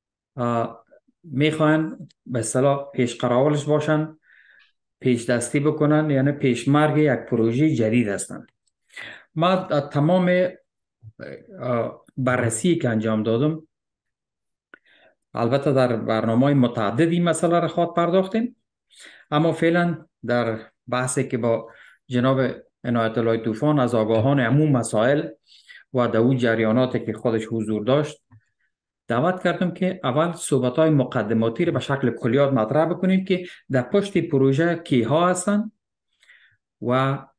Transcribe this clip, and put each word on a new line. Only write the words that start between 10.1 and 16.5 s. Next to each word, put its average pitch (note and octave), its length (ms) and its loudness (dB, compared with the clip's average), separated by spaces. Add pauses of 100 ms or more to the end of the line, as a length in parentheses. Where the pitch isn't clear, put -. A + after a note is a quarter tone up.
آ، A#2+ 280 -2 (280)
بررسی B2 600 0
که B2 120 -2
انجام A2 340 0
دادم، C#3 440 0 (1700)
البته C3+ 400 0
در B2 220 2
برنامه‌های A2+ 580 0